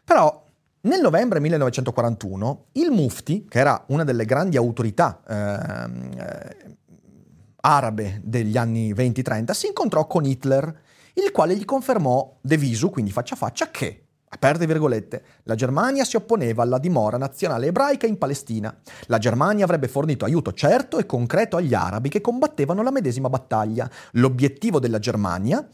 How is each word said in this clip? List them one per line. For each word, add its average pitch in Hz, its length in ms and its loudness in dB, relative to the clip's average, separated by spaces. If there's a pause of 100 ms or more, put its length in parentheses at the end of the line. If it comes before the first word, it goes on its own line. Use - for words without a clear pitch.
Però 196 420 4 (360)
nel 330 200 2
novembre 190 380 4
millenovecentoquarantuno 120 1300 -2
il 311 180 2
Mufti, 175 540 0
che - 140 -2
era 135 280 4
una 151 160 0
delle 120 220 0
grandi 143 300 0
autorità, 120 720 0
ehm, 64 880 -6
eh, - 600 -14 (840)
arabe 110 640 2
degli 113 340 0
anni 113 360 0
venti 123 300 0
trenta, 113 300 -2
si - 140 -4
incontrò 240 380 0
con 160 180 0
Hitler, 139 580 0 (340)
il 392 160 0
quale 175 260 2
gli 190 80 -6
confermò 190 760 0
de 151 180 0
visu, 139 340 0
quindi 107 200 -2
faccia 123 220 -4
a - 40 -12
faccia, - 340 -4
che, - 300 -8 (260)
aperte 160 400 2
virgolette, 151 560 0 (200)
"la 113 120 -2
Germania 185 480 0
si - 120 -4
opponeva 151 460 0
alla 120 160 2
dimora 127 400 0
nazionale 135 500 -2
ebraica 269 380 0
in 220 140 0
Palestina. 113 580 -4 (300)
La 117 100 2
Germania 139 460 2
avrebbe 165 240 0
fornito 139 380 -2
aiuto 147 260 0
certo 240 480 2
e - 80 -2
concreto 165 500 0
agli 160 160 0
arabi 101 360 0
che 202 120 -2
combattevano 226 600 0
la 254 80 0
medesima 135 380 -2
battaglia. 117 600 -2 (220)
L'obiettivo 135 680 2
della 117 200 -2
Germania 107 760 -2